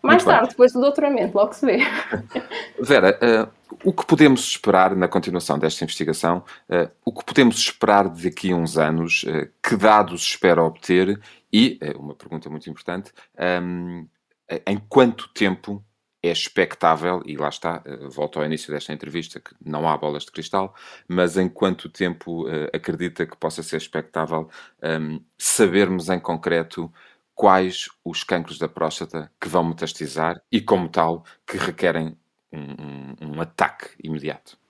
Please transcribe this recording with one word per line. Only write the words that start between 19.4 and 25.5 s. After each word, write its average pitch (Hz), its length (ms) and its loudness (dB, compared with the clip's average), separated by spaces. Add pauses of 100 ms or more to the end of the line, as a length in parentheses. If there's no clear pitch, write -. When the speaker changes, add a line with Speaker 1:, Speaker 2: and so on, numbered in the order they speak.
Speaker 2:
que - 140 -20 (100)
não 76 240 -4
há 78 80 0
bolas 73 280 -6
de - 80 -20
cristal, 95 420 -6 (340)
mas 87 280 0
em 92 120 2
quanto 90 400 -2
tempo, 85 600 -6
eh, 76 240 -6
acredita 82 540 -6
que - 100 -20
possa 82 260 -8
ser 80 140 -8
expectável, 78 720 -6 (340)
ehm, 78 380 -4 (180)
sabermos 92 680 2